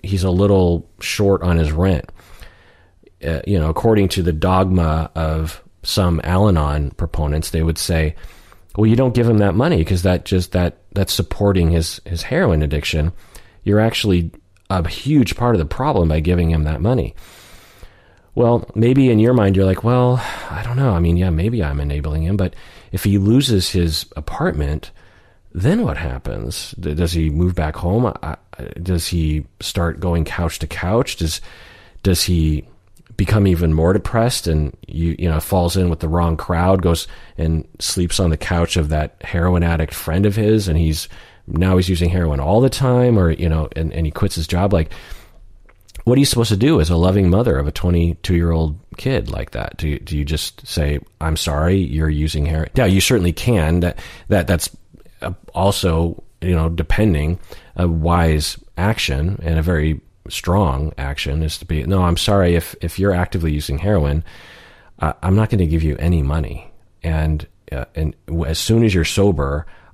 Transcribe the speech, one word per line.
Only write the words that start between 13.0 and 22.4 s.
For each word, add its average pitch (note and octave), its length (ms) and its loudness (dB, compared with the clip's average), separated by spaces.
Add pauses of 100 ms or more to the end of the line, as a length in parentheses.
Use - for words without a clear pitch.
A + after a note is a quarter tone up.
You're G#2 180 2
actually F#2+ 520 0 (380)
a F2+ 180 -2
huge C#3 480 0
part A#2+ 180 2
of G2 60 2
the D2+ 60 0
problem A#2+ 420 0
by D#2 120 2
giving E2+ 300 2
him D#2 140 0
that D2+ 160 -4
money." G#2 340 0 (1200)
Well, A#2 380 2
maybe B2+ 360 4
in G#2+ 100 4
your A#2 120 4
mind, G2+ 220 4
you're F#2+ 100 4
like, F#2+ 200 0
"Well, B2 360 2 (300)
I G2 140 -8
don't A#2+ 120 -6
know. C3+ 140 2
I F2+ 80 2
mean, E2+ 180 2
yeah, F#3 140 2
maybe G#2+ 320 0
I'm C#2+ 180 -4
enabling D2 440 -4
him, F#2+ 120 0
but F#2+ 200 -2 (340)